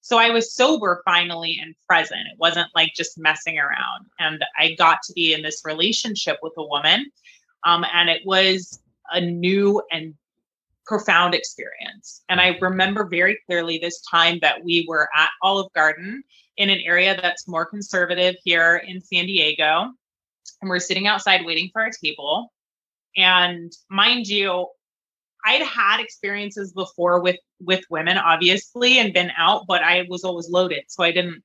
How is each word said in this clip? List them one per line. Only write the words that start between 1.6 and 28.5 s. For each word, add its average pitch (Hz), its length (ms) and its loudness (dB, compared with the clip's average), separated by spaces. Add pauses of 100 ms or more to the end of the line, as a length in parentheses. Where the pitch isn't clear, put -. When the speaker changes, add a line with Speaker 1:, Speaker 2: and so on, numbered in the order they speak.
Speaker 1:
and 160 120 -16 (140)
present. 165 340 0 (100)
It - 80 -20
wasn't, 170 360 0
like, 160 200 2
just - 240 -6
messing 156 380 -2
around. - 480 -6 (140)
And 156 240 -4 (160)
I 160 180 0
got 160 260 4
to - 100 -14
be 165 200 0
in 156 80 -2
this 151 240 -8
relationship 175 800 -2
with 160 140 -10
a 156 80 -8
woman. 156 400 0 (600)
Um, 170 260 4
and 175 180 4
it 165 160 0
was 190 540 0 (320)
a 175 100 0
new 185 600 2 (100)
and 160 220 -6 (720)
profound 175 480 2
experience. - 960 -10
And 180 120 2
I 180 120 4
Speaker 2:
Mm-hmm. 180 120 -4
Speaker 1:
remember 190 400 0
very 180 420 0
clearly 165 320 -2
this 170 220 -8
time 170 400 2
that 156 220 0
we 170 240 0
were 156 280 2
at 156 140 4 (120)
Olive 196 320 0
Garden 170 500 -2 (340)
in 196 120 2
an 190 160 2
area 180 340 2
that's - 280 -4
more 170 180 -4
conservative 180 800 -2
here 170 340 4 (100)
in 185 140 -12
San 175 240 -4
Diego. 160 680 0 (680)
And 196 80 -6
we're 180 100 0
sitting 190 280 -2
outside 190 380 0
waiting 165 280 -4
for - 80 -4
our - 100 -4 (120)
table. 151 480 -4 (640)
And 180 560 2 (180)
mind 220 380 0
you, 196 400 -2 (800)
I'd 254 160 2
had 220 380 0
experiences 202 760 -8
before 175 480 0
with, 180 140 2 (240)
with 185 300 0
women, 170 280 0
obviously, 190 800 2